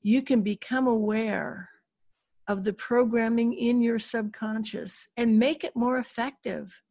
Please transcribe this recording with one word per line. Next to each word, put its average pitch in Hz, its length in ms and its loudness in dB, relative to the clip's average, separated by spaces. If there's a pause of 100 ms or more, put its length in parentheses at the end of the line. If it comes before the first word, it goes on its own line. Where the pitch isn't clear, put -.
You 240 200 4
can 247 200 2
become 247 440 -2
aware 214 800 -2 (800)
of 196 140 -2
the 202 100 -2
programming 233 840 2
in 240 280 2
your 233 160 2
subconscious 214 1160 -6
and 233 200 4
make 285 280 2
it - 100 -8
more 247 240 0
effective. 226 840 -8 (100)